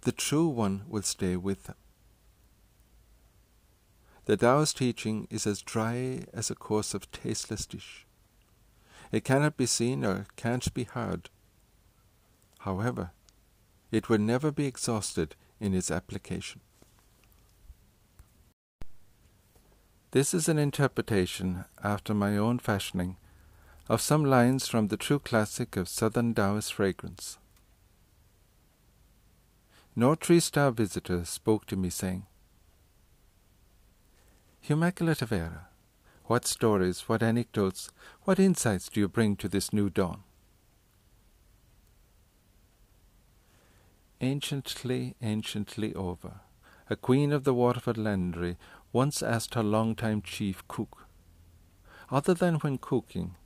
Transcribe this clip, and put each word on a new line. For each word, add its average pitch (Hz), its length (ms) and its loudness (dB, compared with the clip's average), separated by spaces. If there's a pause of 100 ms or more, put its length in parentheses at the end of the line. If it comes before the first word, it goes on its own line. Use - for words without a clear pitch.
the 127 100 0
true 156 380 0
one 104 400 -2
will 104 140 -4
stay 92 340 -2
with 95 280 -4
them. - 120 -16 (2500)
The 107 120 4
Tao's 139 380 4
teaching 110 560 -2
is 113 160 -4
as 101 160 -2
dry 120 720 -4
as - 180 -6
a - 60 -6
course - 360 -2
of - 200 -8
tasteless - 540 -6
dish. - 380 -16 (1080)
It 110 120 -2
cannot 143 320 2
be 127 80 2
seen 123 400 0
or 95 300 -2
can't 120 400 -4
be 127 80 -4
heard. 101 480 -6 (1300)
However, 98 540 -4 (800)
it 110 160 0
will 113 100 4
never 123 320 2
be 147 160 -2
exhausted 107 720 -4 (240)
in 104 120 0
its 92 160 0
application. - 720 -8 (3500)
This 135 240 2
is 165 140 0
an 156 100 4
interpretation, 98 1040 0 (180)
after 104 300 -2
my 104 240 2
own 113 220 2
fashioning, 95 600 -2 (680)
of 113 140 2
some 151 200 4
lines 131 460 4
from 107 200 2
the 104 100 -2
true 147 200 2
classic 113 560 0
of 90 140 -2
Southern 117 460 0
Taoist 104 400 0
fragrance. - 640 -4 (2500)
No 123 180 6
three-star 151 580 4
visitor 95 520 -2
spoke - 440 0
to 104 60 -4
me, 95 140 0
saying, 92 380 -4 (2500)
"Immaculate 165 580 0
of 113 100 -4
Error, 82 360 -4 (560)
what 120 220 2
stories, 95 640 2
what 110 140 2
anecdotes, 113 680 0 (340)
what 185 140 4
insights 160 520 2
do 107 100 0
you 101 80 4
bring 104 280 2
to 101 120 -6
this 95 240 -2
new 101 160 2
dawn?" 92 340 -2 (4000)
Anciently, 127 1000 -4
anciently 107 720 -4
over, 90 460 -8 (500)
a 107 60 0
queen 143 360 4
of 139 120 0
the 135 100 4
Waterford 120 420 2
Landry 90 640 0 (340)
once 131 300 2
asked 113 320 -2
her 117 80 0
long-time 110 580 0
chief 101 480 -6
cook, - 380 -10 (1040)
"Other 139 240 2
than 170 220 2
when 143 200 0
cooking 92 680 -4